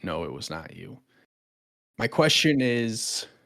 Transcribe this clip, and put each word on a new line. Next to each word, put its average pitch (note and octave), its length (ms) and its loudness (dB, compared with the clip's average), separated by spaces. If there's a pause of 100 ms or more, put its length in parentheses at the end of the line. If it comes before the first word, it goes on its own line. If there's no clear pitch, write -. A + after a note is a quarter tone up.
No, E2+ 200 -4
it D2 80 -6
was C#2 180 -10
not D#2+ 260 -10
you. - 240 -16 (960)
My A#2+ 100 0
question D3 540 4
is A#2 680 0 (180)